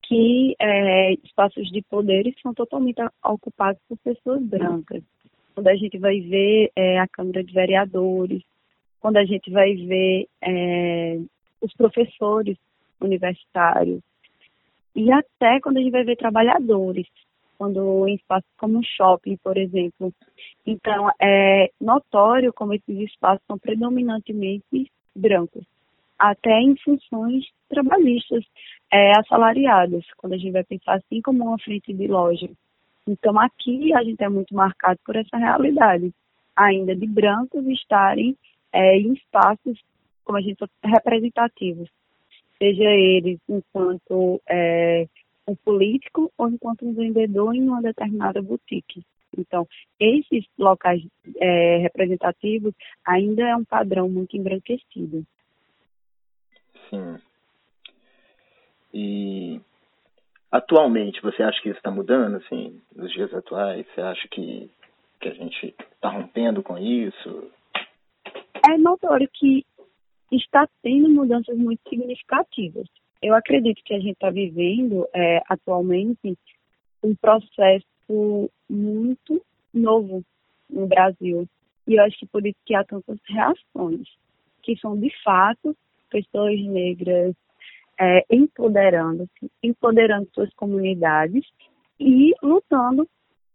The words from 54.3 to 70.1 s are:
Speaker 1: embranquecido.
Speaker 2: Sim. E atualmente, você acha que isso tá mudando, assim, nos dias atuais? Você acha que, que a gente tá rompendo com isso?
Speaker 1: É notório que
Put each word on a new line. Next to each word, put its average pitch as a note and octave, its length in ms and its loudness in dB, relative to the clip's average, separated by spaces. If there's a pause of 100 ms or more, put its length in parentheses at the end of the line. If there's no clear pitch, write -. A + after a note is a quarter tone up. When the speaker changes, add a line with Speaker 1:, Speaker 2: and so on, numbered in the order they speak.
Speaker 1:
embranquecido. F#3+ 880 -8 (1600)
Speaker 2:
Sim. F#3 300 -14 (1700)
E G2 680 -8 (920)
atualmente, B2 720 0
você G#2 200 -6
acha G#2+ 200 -2
que G#2+ 80 -8
isso G2+ 100 -14
tá G2+ 100 -8
mudando, G#2 460 -2
assim, - 440 -14 (140)
nos - 180 -14
dias - 200 -8
atuais? F#2 640 -8
Você - 60 -10
acha F2+ 280 -10
que, - 400 -14 (520)
que - 80 -10
a D#2+ 60 -12
gente - 400 -14 (260)
tá - 80 -6
rompendo G3 540 -4
com - 140 -12
isso? - 760 -6 (1160)
Speaker 1:
É D#4+ 80 4
notório D#4 560 2
que C4+ 320 0 (680)